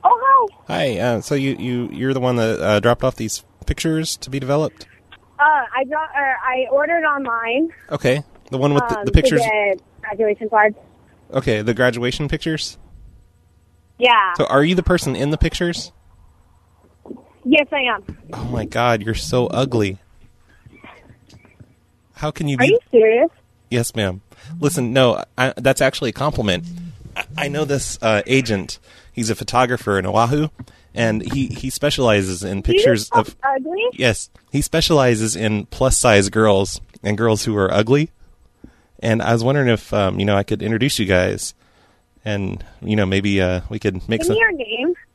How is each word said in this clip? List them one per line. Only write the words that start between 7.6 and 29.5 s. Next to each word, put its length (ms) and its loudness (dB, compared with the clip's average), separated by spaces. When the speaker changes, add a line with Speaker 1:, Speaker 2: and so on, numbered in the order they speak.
Speaker 2:
Okay, 320 0
the 60 -6
one 160 2
with 140 2
the, 120 -4
Speaker 1:
Um, 60 -6
Speaker 2:
the 60 -2
pictures. 300 4
Speaker 1:
to 80 0
get 320 0
graduation 480 -4
cards. 260 4
Speaker 2:
Okay, 280 0
the 120 0
graduation 540 0
pictures? 500 -6
Speaker 1:
Yeah. 400 4
Speaker 2:
So 80 2
are 180 4
you 120 2
the 80 0
person 320 0
in 160 -2
the 60 -2
pictures? 540 -2
Speaker 1:
Yes, 280 2
I 100 -2
am. 100 -6
Speaker 2:
Oh 120 -10
my 200 -4
God, 360 0
you're 140 -2
so 320 0
ugly. 500 0
How 160 -6
can 160 -6
you 100 -2
Speaker 1:
Are 20 -6
Speaker 2:
be 80 6
Speaker 1:
you 120 4
serious? 380 6
Speaker 2:
Yes, 260 -2
ma'am. 260 -2
Listen, 340 0
no, 300 4
I, 180 0
that's 240 0
actually 300 0
a 40 -8
compliment. 520 -2
I, 100 -8
I 120 -4
know 160 -2
this, 360 -4
uh, 240 2
agent. 540 0
He's 160 -4
a 60 0
photographer 640 0